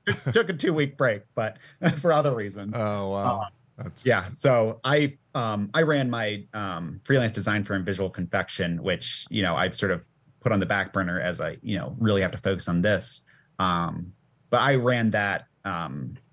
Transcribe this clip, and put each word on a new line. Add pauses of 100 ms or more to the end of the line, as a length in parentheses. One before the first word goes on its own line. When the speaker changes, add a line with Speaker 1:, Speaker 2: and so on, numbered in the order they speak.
Speaker 1:
had,
took
a
two-week
break, (120)
but (220)
<laughs>
for
other
reasons.
Speaker 2:
Oh,
wow.
Speaker 1:
Um, (300)
Speaker 2:
That's
Speaker 1:
yeah.
So
I, (180)
um,
I
ran
my,
um,
freelance
design
firm,
Visual
Confection,
which,
you
know,
I've
sort
of (320)
put
on
the
back
burner
as
I,
you
know,
really
have
to
focus
on
this. (340)
Um, (360)
but
I
ran
that, (180)
um, (180)